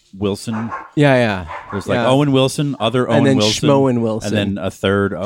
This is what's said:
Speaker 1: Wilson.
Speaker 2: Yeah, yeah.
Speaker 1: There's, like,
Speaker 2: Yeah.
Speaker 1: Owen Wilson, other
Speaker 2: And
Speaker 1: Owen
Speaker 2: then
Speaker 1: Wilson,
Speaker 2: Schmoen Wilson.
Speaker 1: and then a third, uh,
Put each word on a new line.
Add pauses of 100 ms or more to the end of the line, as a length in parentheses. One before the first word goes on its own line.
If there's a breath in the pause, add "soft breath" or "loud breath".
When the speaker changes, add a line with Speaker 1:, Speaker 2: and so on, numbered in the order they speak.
(160)
Speaker 1:
Wilson. (400)
Speaker 2:
Yeah,
yeah. (240)
Speaker 1:
There's,
like,
Speaker 2:
Yeah.
Speaker 1:
Owen
Wilson,
other
Speaker 2:
And
Speaker 1:
Owen
Speaker 2:
then
Speaker 1:
Wilson,
Speaker 2:
Schmoen
Wilson.
Speaker 1:
and
then
a
third,
uh,